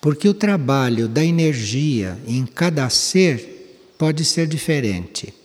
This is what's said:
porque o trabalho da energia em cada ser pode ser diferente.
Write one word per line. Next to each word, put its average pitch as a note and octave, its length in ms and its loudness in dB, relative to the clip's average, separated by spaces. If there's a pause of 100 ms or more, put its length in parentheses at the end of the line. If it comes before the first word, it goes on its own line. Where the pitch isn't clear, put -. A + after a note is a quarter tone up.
porque D3+ 280 2
o G3+ 60 4
trabalho C3+ 720 0
da C3+ 160 0
energia C3 920 0 (100)
em B2 200 -2
cada D3+ 420 0
ser - 1080 -2
pode D#3 260 0
ser E3 220 0
diferente. B2+ 880 -2 (100)